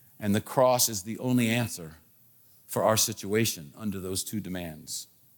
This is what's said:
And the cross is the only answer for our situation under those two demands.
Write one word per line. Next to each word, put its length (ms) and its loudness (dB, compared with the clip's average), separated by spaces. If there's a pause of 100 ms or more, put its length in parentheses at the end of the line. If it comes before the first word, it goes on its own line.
(200)
And 140 2
the 80 2
cross 460 4
is 140 -6
the 160 -10
only 300 2
answer 480 -2 (720)
for 160 0
our 140 6
situation 800 0
under 220 -4
those 260 -4
two 160 -6
demands. 680 -8 (300)